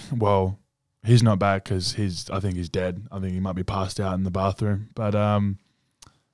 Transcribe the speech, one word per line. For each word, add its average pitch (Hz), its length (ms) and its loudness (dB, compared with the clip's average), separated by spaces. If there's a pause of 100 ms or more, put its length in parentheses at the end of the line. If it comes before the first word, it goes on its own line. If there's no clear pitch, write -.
(140)
Well, 101 460 2 (460)
he's 117 180 8
not 107 160 4
back 98 240 2
'cause 92 300 -4
he's, 95 360 -4
I 95 120 -4
think 95 140 -2
he's 87 120 -4
dead. 92 420 -4
I 98 100 -10
think 95 120 -4
he 92 80 -2
might 95 160 -2
be 92 80 -4
passed 95 380 -4
out 95 140 -2
in 95 80 -2
the 92 80 -2
bathroom. 98 640 -2
But, 104 200 -2
um, 104 440 2 (760)